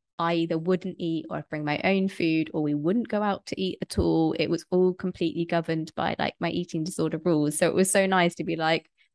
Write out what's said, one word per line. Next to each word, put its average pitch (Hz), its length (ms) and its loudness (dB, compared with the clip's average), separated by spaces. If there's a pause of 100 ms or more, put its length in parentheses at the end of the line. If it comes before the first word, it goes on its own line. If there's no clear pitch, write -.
(200)
I 170 160 0
either 165 220 0
wouldn't 180 420 -2
eat 165 300 -4
or 151 80 -6
I'd 151 120 -10
bring 151 160 -6
my 147 180 -2
own 190 240 4
food, 160 460 0
or 156 100 -2
we 147 120 0
wouldn't 185 340 0
go 208 120 -2
out 202 260 -2
to - 140 -6
eat 185 200 -4
at - 180 -6
all. 160 400 2
It - 80 2
was 165 240 -2
all 180 220 4
completely 175 520 -4
governed 165 500 -2
by, - 220 0
like, - 220 -2
my 170 100 -2
eating 170 360 -4
disorder 160 400 -2
rules. 151 320 2
So 175 100 4
it - 80 0
was 185 160 4
so 196 140 4
nice 185 300 4
to 160 100 -6
be 165 100 -2
like, 160 340 0 (260)